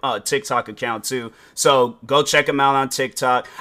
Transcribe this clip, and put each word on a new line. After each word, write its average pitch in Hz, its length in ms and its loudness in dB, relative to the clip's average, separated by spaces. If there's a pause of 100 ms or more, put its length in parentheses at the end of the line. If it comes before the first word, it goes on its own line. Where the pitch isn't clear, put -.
a, 123 140 -2
a 101 40 -6
TikTok 127 480 -2
account, 110 360 -8
too. 120 280 -6 (220)
So 127 500 2
go 139 180 2
check 147 280 0
'em 139 100 0
out 139 140 4
on 135 160 0
TikTok. 127 580 -2 (120)